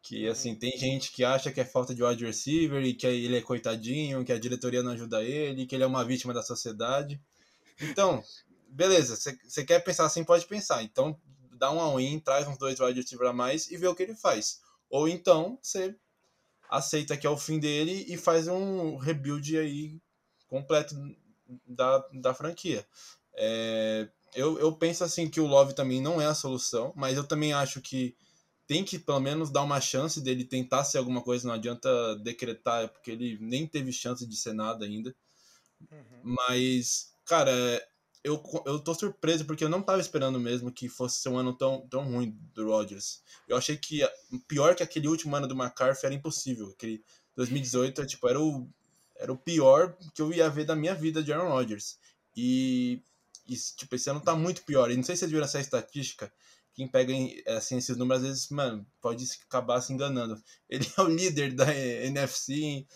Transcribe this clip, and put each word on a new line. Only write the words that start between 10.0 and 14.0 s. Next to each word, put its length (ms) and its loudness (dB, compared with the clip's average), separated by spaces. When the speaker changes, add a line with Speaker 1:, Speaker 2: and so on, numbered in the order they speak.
Speaker 1:
assim, 180 0
pode 220 6
pensar. 380 -2
Então, 360 0
dá 140 2
um 80 0
all-in, 400 0
traz 280 2
uns 120 -8
dois 200 -2
wide 220 2
receiver 260 -2
a 60 2
mais 380 -2
e 60 -10
vê 100 2
o 80 2
que 80 -4